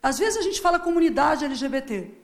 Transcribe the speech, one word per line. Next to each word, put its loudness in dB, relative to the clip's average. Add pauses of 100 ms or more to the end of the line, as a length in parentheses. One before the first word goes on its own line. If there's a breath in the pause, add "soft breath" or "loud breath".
Às 0
vezes 0
a -2
gente -2
fala 2
comunidade 2
L -4
G -4
B -2
T -8 (140)